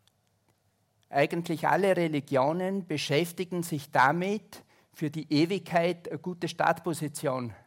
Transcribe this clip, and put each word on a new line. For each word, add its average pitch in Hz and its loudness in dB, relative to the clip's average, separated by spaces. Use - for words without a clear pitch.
eigentlich 160 0
alle 180 4
Religionen 165 0
beschäftigen 170 -2
sich 147 -6
damit, 170 0
für 151 -6
die 156 -8
Ewigkeit 170 0
eine 156 -8
gute 175 -6
Startposition 147 -2